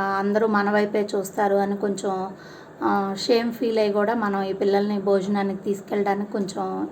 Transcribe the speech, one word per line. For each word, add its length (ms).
అందరూ 280
మన 240
వైపే 460
చూస్తారు 400
అని 200
కొంచెం, 540
ఆ, 360
షేమ్ 340
ఫీల్ 260
అయ్యి 140
కూడా 220
మనం 280
ఈ 100
పిల్లల్ని 460
భోజనానికి 640
తీసుకెళ్ళడానికి 720
కొంచెం 600